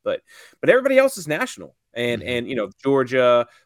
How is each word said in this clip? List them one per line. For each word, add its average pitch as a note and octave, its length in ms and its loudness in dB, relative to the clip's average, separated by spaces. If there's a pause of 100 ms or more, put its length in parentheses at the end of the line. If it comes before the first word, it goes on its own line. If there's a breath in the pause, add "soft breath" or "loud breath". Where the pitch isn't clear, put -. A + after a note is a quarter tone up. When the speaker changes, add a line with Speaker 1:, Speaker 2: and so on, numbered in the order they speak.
Speaker 1:
But, - 180 -4 (380 loud breath)
but - 120 2
everybody C4 260 2
else C4+ 200 2
is D#3+ 100 -12
national D3+ 480 -8 (180)
and, A#2+ 280 -4
Speaker 2:
Mm-hmm. A#2+ 80 -8
Speaker 1:
and, A#2+ 200 -4
you C3+ 60 -6
know, G#2 140 -4 (120)
Georgia, B2 640 2 (200 soft breath)